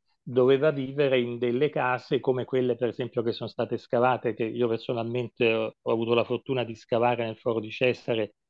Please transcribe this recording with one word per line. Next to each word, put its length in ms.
doveva 480
vivere 500
in 180
delle 300
case 520
come 240
quelle, 320
per 120
esempio, 340
che 100
sono 160
state 280
scavate, 580
che 100
io 240
personalmente 840
ho, 280
ho 120
avuto 220
la 100
fortuna 400
di 100
scavare 500
nel 140
Foro 220
di 100
Cesare 640